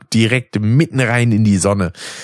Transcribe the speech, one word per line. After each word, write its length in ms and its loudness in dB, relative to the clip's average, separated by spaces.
direkt 460 0
mitten 400 0
rein 320 0
in 120 2
die 140 4
Sonne. 340 -2